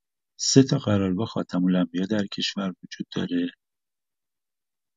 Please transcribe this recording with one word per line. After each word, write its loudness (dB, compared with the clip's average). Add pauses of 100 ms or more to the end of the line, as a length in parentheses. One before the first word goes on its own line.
(400)
سه 6
تا 2
قرارگاه 0
خاتم -2
الانبیا 0
در -2
کشور -6 (100)
وجود -12
داره -4 (1500)